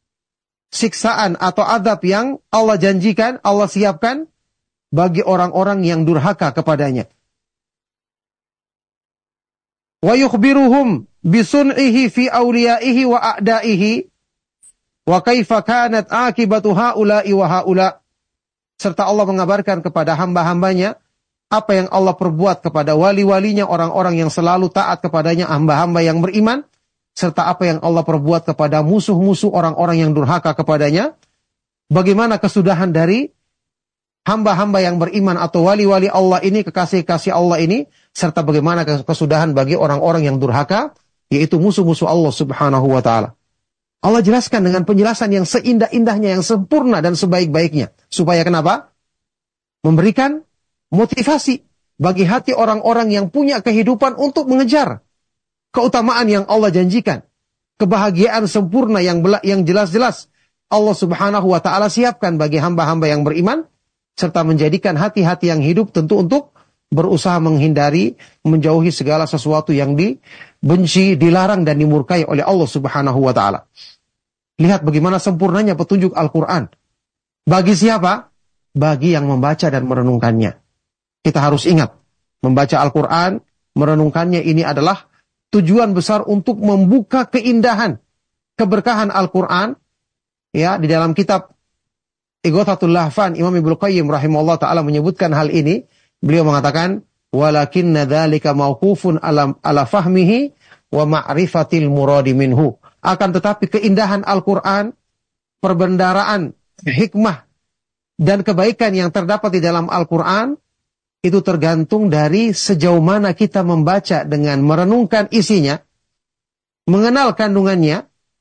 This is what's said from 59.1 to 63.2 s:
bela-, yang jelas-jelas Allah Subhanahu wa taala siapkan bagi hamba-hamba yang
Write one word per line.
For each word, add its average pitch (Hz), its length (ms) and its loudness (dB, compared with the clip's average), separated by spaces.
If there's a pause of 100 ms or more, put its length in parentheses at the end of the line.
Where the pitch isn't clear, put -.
bela-, 196 240 2
yang 190 240 0
jelas-jelas 202 640 -2 (400)
Allah 214 240 2
Subhanahu 190 560 -2
wa 175 80 2
taala 190 320 -2
siapkan 226 480 -2
bagi 151 240 0
hamba-hamba 165 480 0
yang 147 160 0